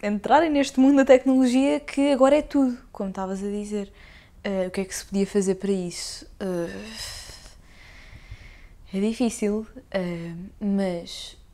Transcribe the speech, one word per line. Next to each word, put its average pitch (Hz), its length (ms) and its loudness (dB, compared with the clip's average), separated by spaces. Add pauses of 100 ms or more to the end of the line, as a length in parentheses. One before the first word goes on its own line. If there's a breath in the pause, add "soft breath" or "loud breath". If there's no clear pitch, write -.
entrarem 214 480 2
neste 277 280 0
mundo 269 180 6
da 269 80 6
tecnologia 262 720 4
que 285 320 0
agora 269 260 6
é 302 60 2
tudo, 262 340 0 (140)
como 196 180 -8
estavas 190 340 -6
a 202 40 -4
dizer. 208 440 -6 (520 loud breath)
Eh, 190 240 -2
o 185 40 -10
que 196 100 -4
é 185 40 -4
que - 100 -12
se - 100 -10
podia 196 220 -2
fazer 190 280 0
para 196 160 -4
isso? - 560 -6 (120)
Eh, 175 280 -4 (2250 loud breath)
é 190 60 -4
difícil, 220 680 -2 (260)
eh, 170 420 -6 (260)
mas 196 800 -4 (160)